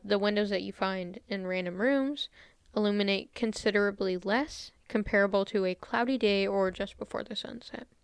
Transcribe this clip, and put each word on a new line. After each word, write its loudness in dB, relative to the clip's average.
the 2
windows 2
that 0
you -6
find -4
in -4
random -2
rooms 0
illuminate 0
considerably 0
less, -2
comparable 4
to 0
a 2
cloudy 0
day 4
or 2
just -6
before -6
the -12
sunset. -10